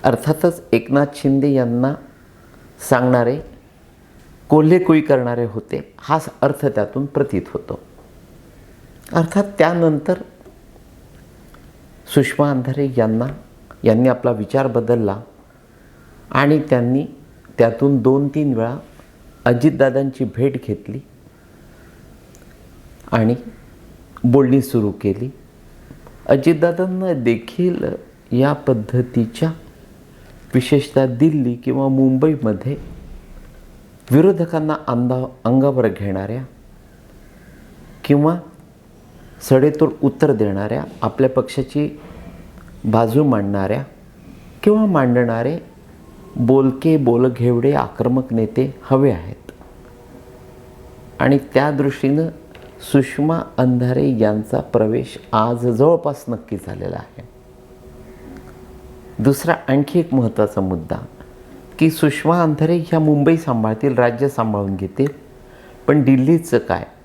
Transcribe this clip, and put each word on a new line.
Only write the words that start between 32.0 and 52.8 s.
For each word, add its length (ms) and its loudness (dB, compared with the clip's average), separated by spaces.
विरोधकांना 680 2
अंदा-, 400 -2
अंगावर 440 2
घेणाऱ्या 560 -6
किंवा 340 2
सडेतोड 400 4
उत्तर 300 0
देणाऱ्या, 520 -2
आपल्या 280 0
पक्षाची 720 -4
बाजू 400 2
मांडणाऱ्या 600 0
किंवा 240 4
मांडणारे 720 0
बोलके, 600 2
बोलघेवडे, 760 0
आक्रमक 600 -2
नेते 500 -2
हवे 280 2
आहेत. 420 -10
आणि 200 2
त्या 160 2
दृष्टीनं 580 0